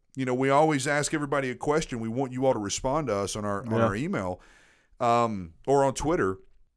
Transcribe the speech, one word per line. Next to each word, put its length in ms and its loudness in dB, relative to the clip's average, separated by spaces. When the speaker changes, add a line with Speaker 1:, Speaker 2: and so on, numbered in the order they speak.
Speaker 1:
You 80 -4
know, 80 0
we 160 2
always 380 4
ask 260 0
everybody 380 -2
a 40 -4
question. 460 -2
We 80 -6
want 240 -4
you 140 0
all 80 6
to 40 -6
respond 500 -2
to 80 0
us 200 -2
on 80 -6
our, 220 -2
on 60 -4
Speaker 2:
Yeah. 120 2
Speaker 1:
our 120 2
email, 440 -4
um, 520 0
or 180 4
on 100 2
Twitter. 440 0